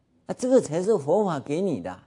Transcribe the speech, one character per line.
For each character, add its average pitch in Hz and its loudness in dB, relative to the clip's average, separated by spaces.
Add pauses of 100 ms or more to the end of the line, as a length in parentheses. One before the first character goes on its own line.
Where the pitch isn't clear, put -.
(260)
啊， 185 -6
这 254 -2
个 254 6
才 160 -2
是 208 2
佛 165 0
法 160 -2
给 151 -4
你 165 -2
的。 90 -10